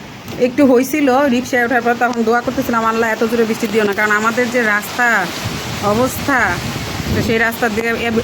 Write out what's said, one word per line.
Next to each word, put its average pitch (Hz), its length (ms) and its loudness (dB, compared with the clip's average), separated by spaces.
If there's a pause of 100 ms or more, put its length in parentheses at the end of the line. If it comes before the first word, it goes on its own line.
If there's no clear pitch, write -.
(400)
একটু 254 260 2
হইছিল 269 520 4 (100)
রিক্সায় 247 360 0
ওঠার 240 180 0
পর, 233 180 2
তখন 233 220 0
দোয়া 226 180 2
করতেছিলাম, 247 440 -2
"আল্লাহ 226 260 0
এত 220 140 0
জোরে 226 200 2
বৃষ্টি 226 220 -2
দিও 214 180 0
না", 202 80 0
কারণ 208 180 0
আমাদের 220 400 0
যে 247 120 0
রাস্তা 214 640 0 (580)
অবস্থা, 247 540 0 (800)
তো 226 60 0
সেই 226 160 0
রাস্তা 233 300 0
দিয়ে 226 200 -2
এব-, 226 360 0